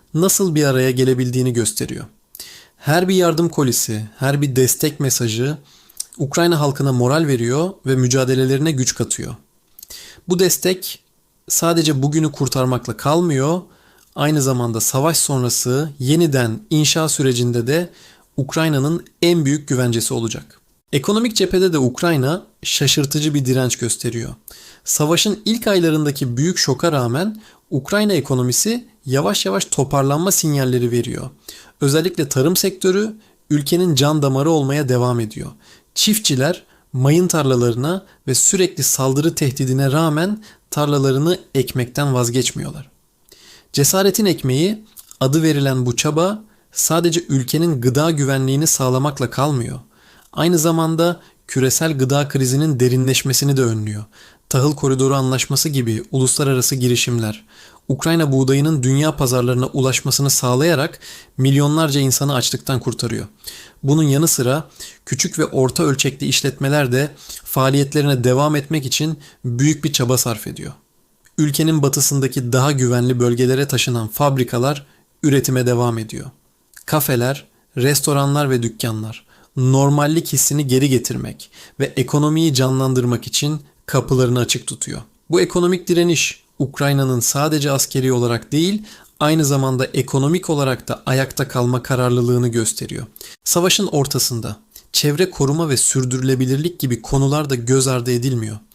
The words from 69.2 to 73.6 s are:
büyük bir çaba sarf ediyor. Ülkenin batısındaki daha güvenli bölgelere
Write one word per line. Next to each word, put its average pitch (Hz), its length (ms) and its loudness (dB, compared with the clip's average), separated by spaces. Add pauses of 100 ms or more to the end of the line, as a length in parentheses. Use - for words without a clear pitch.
büyük 139 380 0
bir 147 100 -2
çaba 123 240 0
sarf 117 300 -4
ediyor. - 260 -12 (640)
Ülkenin 156 440 2
batısındaki 135 720 0
daha 131 180 4
güvenli 123 480 2
bölgelere 127 480 2